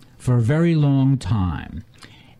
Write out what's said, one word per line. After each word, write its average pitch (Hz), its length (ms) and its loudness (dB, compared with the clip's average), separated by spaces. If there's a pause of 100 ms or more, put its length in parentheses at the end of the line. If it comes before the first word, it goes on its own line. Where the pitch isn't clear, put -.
(180)
for 123 180 -2
a 120 60 2
very 160 340 0
long 139 420 2
time. 90 680 -4 (560)